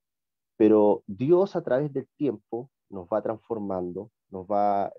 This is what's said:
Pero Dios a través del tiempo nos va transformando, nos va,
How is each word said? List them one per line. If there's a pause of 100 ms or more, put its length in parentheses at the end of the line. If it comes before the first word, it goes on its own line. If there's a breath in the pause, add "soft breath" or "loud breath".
(580)
Pero
Dios
a
través
del (100)
tiempo (180)
nos
va
transformando, (180)
nos
va,